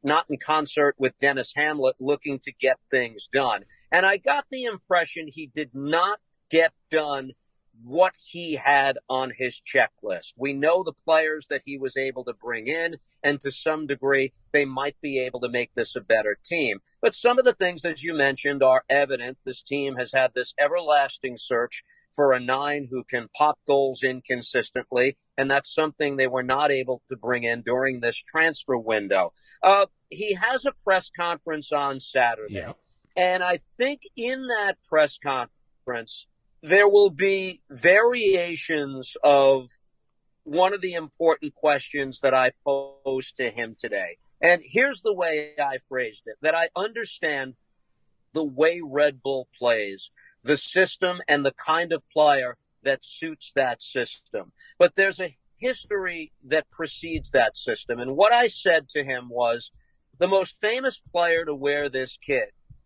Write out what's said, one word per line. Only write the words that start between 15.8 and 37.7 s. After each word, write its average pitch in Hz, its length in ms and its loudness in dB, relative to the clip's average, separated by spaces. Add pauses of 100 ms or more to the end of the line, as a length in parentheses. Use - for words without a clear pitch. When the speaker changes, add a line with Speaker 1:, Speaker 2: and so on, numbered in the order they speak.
Speaker 1:
a 113 40 -6
better 107 440 0
team. 131 340 -4 (240)
But 220 140 2
some 240 200 2
of 262 80 4
the 247 80 6
things, 180 320 -2
as 156 180 -4
you 165 120 -6
mentioned, 139 480 0
are 131 260 6
evident. 135 560 0
This 131 160 -10
team 139 360 -4
has 123 160 -6
had 131 220 2
this 127 240 -4
everlasting 147 800 0
search 120 460 -4 (320)
for 143 180 4
a 127 60 4
nine 139 540 -2
who 127 100 -6
can 120 340 -6
pop 151 300 2
goals 135 380 2
in 127 180 -2
consistently, 123 920 -2 (200)
and 135 140 -2
that's 139 240 0
something 151 420 -2
they 131 120 2
were 127 160 -2
not 139 260 2
able 131 380 -2
to 131 80 -10
bring 117 260 -4
in 117 200 -2
during 127 360 -2
this 117 320 -4
transfer 160 480 0
window. 101 540 0 (320)
Uh, 196 220 6 (240)
he 196 240 -4
has 247 300 -2
a 277 80 -2 (120)
press 190 260 0
conference 165 640 -6
on 139 260 -2
Saturday, 113 560 -2
Speaker 2:
Yeah. - 200 -10 (420)
Speaker 1:
and 180 260 2
I 180 160 0 (180)
think 277 260 -2 (120)
in 262 320 -6
that 214 300 -2 (120)
press 156 300 2
conference, - 1080 -8 (360)
there 196 260 6
will 202 220 8
be 190 580 -2
variations 175 1500 2